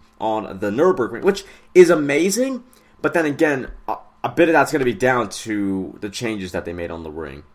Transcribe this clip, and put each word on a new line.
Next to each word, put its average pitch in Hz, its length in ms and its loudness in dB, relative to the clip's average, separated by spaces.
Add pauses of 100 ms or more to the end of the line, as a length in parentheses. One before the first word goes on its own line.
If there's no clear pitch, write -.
(220)
on 107 380 -4
the 104 100 -2
Nürburgring, 120 540 0
which 196 200 0 (300)
is 175 160 10
amazing, 175 720 0 (380)
but - 140 -2
then 170 100 2
again, 143 460 0 (160)
a, - 80 -4 (280)
a 120 60 -2
bit 160 180 4
of 165 60 2
that's 139 180 4
gonna 143 140 0
be 120 80 0
down 120 360 0
to 98 720 -4
the 104 80 -8
changes 101 420 -6
that 87 140 -6
they 85 80 -8
made 85 180 -8
on 82 100 -10
the 80 100 -12
ring. 76 320 -12 (120)